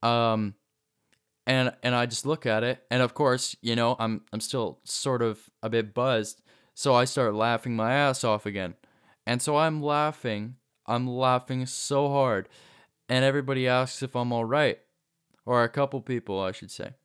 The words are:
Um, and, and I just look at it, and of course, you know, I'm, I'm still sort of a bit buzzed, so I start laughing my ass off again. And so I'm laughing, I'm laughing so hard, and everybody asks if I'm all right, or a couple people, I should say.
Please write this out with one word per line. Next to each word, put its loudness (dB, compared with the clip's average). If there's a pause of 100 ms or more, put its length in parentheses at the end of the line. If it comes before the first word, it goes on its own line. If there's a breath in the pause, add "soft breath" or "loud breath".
Um, 2 (920)
and, 2
and 0
I 2
just -8
look -2
at 2
it, -4
and 2
of 0
course, 0
you -2
know, 2
I'm, -4
I'm -4
still -4
sort -2
of -4 (120)
a -4
bit 0
buzzed, -2 (340 soft breath)
so 2
I 6
start 0
laughing 0
my 0
ass 2
off 0
again. -6 (520 soft breath)
And -2
so 0
I'm 2
laughing, -2 (300)
I'm 0
laughing 0
so 0
hard, 2 (600 loud breath)
and 2
everybody 0
asks 0
if -8
I'm -2
all 0
right, 0 (680)
or 4
a 0
couple -2
people, -4
I -2
should -14
say. -12 (100)